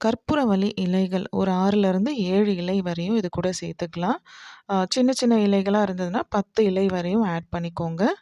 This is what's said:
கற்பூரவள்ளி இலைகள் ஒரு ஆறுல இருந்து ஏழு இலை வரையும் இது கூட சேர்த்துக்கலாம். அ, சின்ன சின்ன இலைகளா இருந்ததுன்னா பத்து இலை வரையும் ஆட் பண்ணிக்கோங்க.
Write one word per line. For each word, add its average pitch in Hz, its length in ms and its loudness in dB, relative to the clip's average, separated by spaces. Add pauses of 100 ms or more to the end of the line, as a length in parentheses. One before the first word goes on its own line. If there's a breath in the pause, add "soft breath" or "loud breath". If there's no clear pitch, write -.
கற்பூரவள்ளி 220 760 0
இலைகள் 185 540 0
ஒரு 190 220 0
ஆறுல 196 360 2
இருந்து 190 220 0 (140)
ஏழு 202 320 2
இலை 175 240 -2
வரையும் 180 360 -2
இது 196 140 -2
கூட 175 220 -2
சேர்த்துக்கலாம். 170 680 -4 (500 loud breath)
அ, 202 60 -2 (160)
சின்ன 254 220 2
சின்ன 247 260 2
இலைகளா 202 440 2
இருந்ததுன்னா 185 460 -2
பத்து - 360 -2
இலை 190 220 2
வரையும் 185 380 0
ஆட் 170 260 -4
பண்ணிக்கோங்க. 170 520 -6 (200)